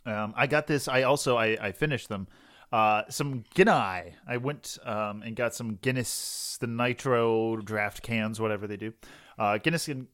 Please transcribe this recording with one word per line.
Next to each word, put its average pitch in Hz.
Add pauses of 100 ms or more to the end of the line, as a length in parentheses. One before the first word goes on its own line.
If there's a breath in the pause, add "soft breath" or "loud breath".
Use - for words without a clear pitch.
Um, 107
I 131
got 147
this, 147
I 131
also, 135
I, 110 (100)
I 98
finished 147
them. 98 (440 loud breath)
Uh, 107
some 131 (100)
Guinness. 104 (140)
I 123
went, 135
um, 107
and 113
got 120
some 110
Guinness, -
the 123
Nitro 117
draft 104
cans, 110
whatever 107
they 104
do. 110 (440 loud breath)
Uh, 107
Guinness 160
in, 131